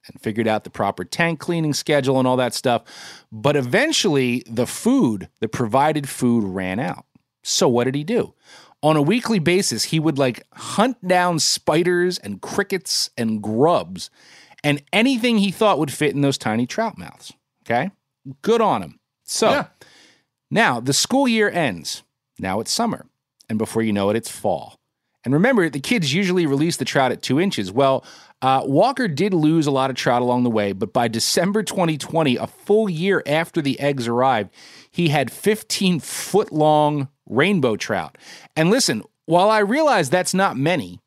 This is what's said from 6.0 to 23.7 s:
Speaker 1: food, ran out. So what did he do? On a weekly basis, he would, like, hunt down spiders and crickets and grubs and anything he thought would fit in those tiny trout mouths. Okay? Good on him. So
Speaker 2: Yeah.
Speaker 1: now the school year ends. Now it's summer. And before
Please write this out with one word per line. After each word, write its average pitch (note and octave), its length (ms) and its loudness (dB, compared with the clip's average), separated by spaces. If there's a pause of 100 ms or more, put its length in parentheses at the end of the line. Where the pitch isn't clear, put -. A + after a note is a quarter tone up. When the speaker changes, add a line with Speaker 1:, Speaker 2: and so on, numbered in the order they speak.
Speaker 1:
food, A#2+ 340 0
ran F#2+ 360 -4
out. - 260 -8 (380)
So - 240 0
what A#2+ 180 2
did C3 100 -2
he D3 80 -4
do? G#3 300 -4 (500)
On D#3 120 4
a D3+ 60 2
weekly G#3+ 380 2
basis, E3+ 460 0
he D#3+ 140 0
would, D3+ 200 0
like, C3 340 0
hunt - 540 -2
down F3+ 320 2
spiders F3 800 0
and G2+ 220 -10
crickets - 760 -4
and A2 240 -2
grubs G#2+ 680 0 (540)
and D3 200 0 (100)
anything A#3 460 2
he G3+ 120 2
thought G3 280 2
would D3 120 -2
fit - 220 0
in C#3+ 80 0
those C#3 160 2
tiny A2+ 300 -2
trout A3 320 -6
mouths. - 340 -20 (320)
Okay? B2+ 240 -2 (540)
Good A3+ 180 2
on C#3+ 220 0
him. D2+ 160 -16 (240)
So - 260 0
Speaker 2:
Yeah. C4+ 160 2 (880)
Speaker 1:
now D#3+ 280 2
the B2+ 140 -2
school C4+ 340 2
year A3 220 2
ends. C3 540 -4 (340)
Now F#2+ 220 -4
it's A2+ 120 -8
summer. - 360 -4 (420)
And A2 80 -4
before A2+ 240 -2